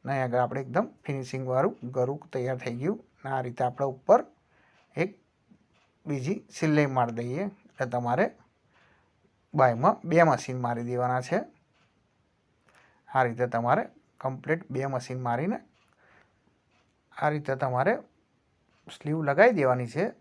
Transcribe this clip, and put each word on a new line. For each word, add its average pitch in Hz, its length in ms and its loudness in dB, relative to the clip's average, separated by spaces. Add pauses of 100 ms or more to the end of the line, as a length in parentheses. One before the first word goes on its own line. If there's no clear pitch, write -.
ને 131 80 -4
અહીં 135 120 0
આગળ 123 160 0
આપણે 120 240 -2
એકદમ 165 200 0 (200)
ફિનિશિંગવાળું 131 680 -2 (220)
ગળું 131 240 0 (140)
તૈયાર 127 300 -4
થઈ 120 180 -6
ગયું. 196 180 -2 (240)
ને 135 120 -10
આ 131 100 -2
રીતે 123 180 -4
આપણે 127 320 -2
ઉપર 202 240 6 (760)
એક 180 160 -2 (960)
બીજી 143 340 -4 (180)
સિલાઈ 151 400 2
મારી 117 220 0
દઈએ. 127 240 -6
એટલે - 500 -8
તમારે 123 320 0 (1300)
બાંયમાં 131 420 4 (140)
બે 160 140 8
મશીન 127 420 2
મારી 120 240 -4
દેવાના 123 400 0
છે. 175 100 0 (1700)
આ 131 140 2
રીતે 120 220 0 (100)
તમારે 120 280 2 (380)
કમ્પ્લીટ 135 400 -4 (120)
બે 135 200 -2
મશીન 127 340 -6
મારીને 147 320 -2 (1600)
આ 151 100 4
રીતે 147 220 -4
તમારે 135 380 0 (1000)
સ્લીવ 151 240 -4 (100)
લગાવી 190 300 6
દેવાની 127 360 2
છે. 165 80 0 (180)